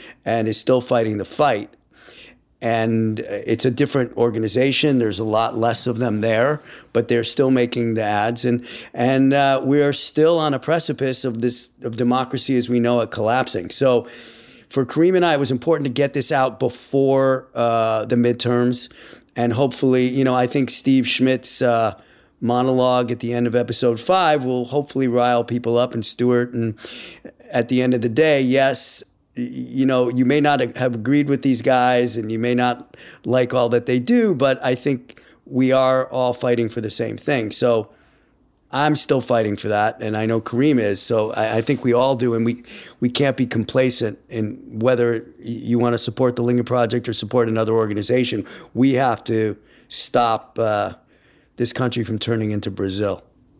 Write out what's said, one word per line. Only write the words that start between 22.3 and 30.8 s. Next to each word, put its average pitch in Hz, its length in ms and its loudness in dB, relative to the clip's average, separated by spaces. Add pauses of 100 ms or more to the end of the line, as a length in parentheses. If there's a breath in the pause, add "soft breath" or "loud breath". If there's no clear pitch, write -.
monologue 127 720 2
at 120 80 -6
the 120 120 -4
end 120 140 0
of 113 80 -2
episode 117 460 0
five 160 440 2
will 123 220 -2
hopefully 135 420 -2
rile 120 360 2
people 117 340 -2
up. 123 160 0
And 117 100 -6
Stuart, 123 480 0
and 113 240 -4 (720 loud breath)
at 120 180 0
the 127 140 0
end 127 120 2
of 120 80 -2
the 120 60 -2
day, 143 320 4
yes, 131 640 0 (340)
y-, 123 80 -6
you 127 420 -4
know, 127 220 2
you 123 160 0
may 147 160 4
not 143 200 2 (160)
have 123 200 0